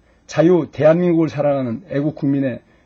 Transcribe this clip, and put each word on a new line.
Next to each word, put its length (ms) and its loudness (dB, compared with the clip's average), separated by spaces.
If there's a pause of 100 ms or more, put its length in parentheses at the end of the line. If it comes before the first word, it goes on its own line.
(260)
자유 460 2
대한민국을 580 2
사랑하는 580 -4
애국 280 -4
국민의 440 -4 (260)